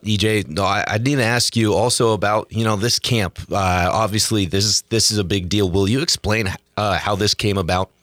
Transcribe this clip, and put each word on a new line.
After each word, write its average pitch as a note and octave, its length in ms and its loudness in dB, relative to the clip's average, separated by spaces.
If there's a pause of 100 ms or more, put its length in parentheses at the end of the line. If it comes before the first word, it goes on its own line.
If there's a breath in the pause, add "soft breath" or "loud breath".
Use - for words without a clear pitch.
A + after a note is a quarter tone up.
E G#2+ 120 0
J, G#2+ 300 0
no, D#2 160 -4
I, G2 240 0
I G#2+ 120 0
need C#3 180 0
to B2 80 2
ask A#2+ 320 0
you G#2+ 180 2
also A2+ 380 2
about, G#2 400 0
you A2 100 -2
know, A2 140 0
this A2+ 240 0
camp. A2 400 -2 (100)
Uh, F2+ 420 2
obviously, G#2 540 0
this G2 180 0
is, G#2 180 0
this - 280 0
is G#2+ 80 0
a G2+ 60 0
big F2+ 240 -2
deal. G2+ 200 2
Will G2 200 2
you C3 120 0
explain, G#2+ 540 -2 (220)
uh, G2+ 200 0
how G#2 200 -2
this G2+ 180 0
came G2+ 240 -2
about? F2+ 320 -2 (120)